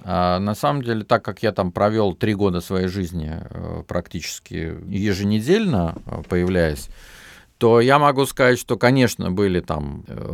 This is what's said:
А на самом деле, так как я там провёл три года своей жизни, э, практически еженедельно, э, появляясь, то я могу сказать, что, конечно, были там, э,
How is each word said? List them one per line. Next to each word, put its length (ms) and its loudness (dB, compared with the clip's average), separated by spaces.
А 340 0
на 160 -2
самом 280 -2
деле, 220 -2
так 200 0
как 180 -10
я 100 2
там 200 -2
провёл 420 2
три 200 0
года 260 2
своей 260 -2
жизни, 460 -4
э, 560 -10
практически 880 -8
еженедельно, 1080 0
э, 220 -8
появляясь, 600 0
то 220 6
я 180 6
могу 280 2
сказать, 320 2
что, 180 -4
конечно, 560 2
были 280 2
там, 460 -6
э, 280 -10